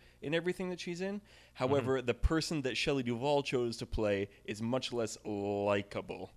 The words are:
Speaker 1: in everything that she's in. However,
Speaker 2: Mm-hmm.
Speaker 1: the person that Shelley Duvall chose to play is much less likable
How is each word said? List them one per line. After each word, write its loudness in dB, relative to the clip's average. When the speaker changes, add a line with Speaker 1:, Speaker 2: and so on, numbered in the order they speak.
Speaker 1:
in -4
everything -2
that -6
she's -6
in. -4
However, 2
Speaker 2:
Mm-hmm. -4
Speaker 1:
the 2
person 0
that 0
Shelley 2
Duvall 2
chose 0
to -6
play 0
is -6
much -2
less -2
likable 0